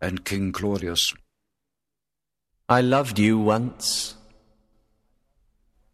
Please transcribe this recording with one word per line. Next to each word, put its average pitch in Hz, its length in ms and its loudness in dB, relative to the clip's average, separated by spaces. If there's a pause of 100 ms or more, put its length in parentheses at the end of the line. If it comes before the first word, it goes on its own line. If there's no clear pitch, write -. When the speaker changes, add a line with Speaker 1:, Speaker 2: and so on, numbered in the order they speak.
Speaker 1:
and 92 240 -6
King 98 260 -4
Claudius. 92 640 -2 (1500)
Speaker 2:
I 123 140 6
loved 127 380 2
you 110 200 4
once. 110 760 -2 (1800)